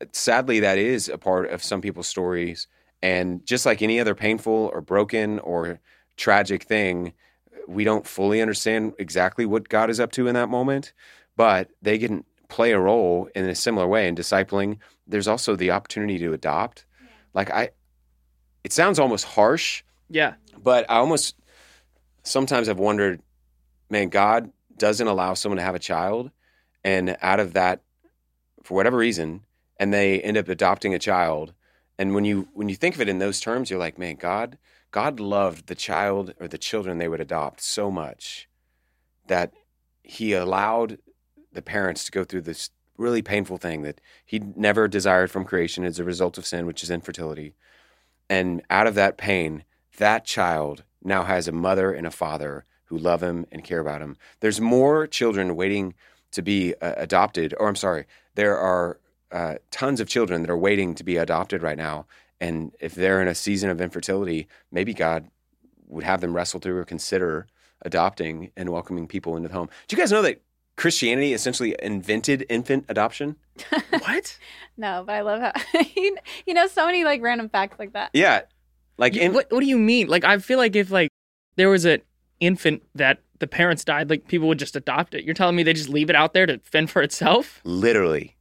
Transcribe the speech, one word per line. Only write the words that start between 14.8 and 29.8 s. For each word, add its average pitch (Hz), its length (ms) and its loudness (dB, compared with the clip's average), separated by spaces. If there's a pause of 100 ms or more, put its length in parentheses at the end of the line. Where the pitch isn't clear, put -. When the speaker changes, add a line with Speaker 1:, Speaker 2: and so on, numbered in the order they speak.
Speaker 1:
There's 101 200 -2
also 110 280 0
the 90 160 0
opportunity 101 480 -2
to 82 140 -2
adopt. 78 520 -4 (160)
Speaker 2:
Yeah. - 60 -20 (260)
Speaker 1:
Like, 98 180 -2
I, 110 180 -2 (920)
it - 100 -10
sounds 170 260 4
almost 123 260 2
harsh, - 580 2 (260)
Speaker 3:
Yeah. 151 260 0 (260)
Speaker 1:
but 123 280 4
I 117 80 2
almost 143 380 2 (880)
sometimes 131 440 0
have 101 120 0
wondered, 101 420 2 (680)
man, 101 200 0
God 107 420 4 (260)
doesn't 107 300 2
allow 92 260 0
someone 101 240 -4
to 87 60 -4
have 92 120 -2
a 87 40 -6
child, 101 500 -4 (540)
and 92 380 0
out 95 180 4
of 90 140 -2
that, 92 280 2 (800)
for 90 120 -8
whatever 117 220 4
reason, 95 440 -2 (360)
and 101 160 0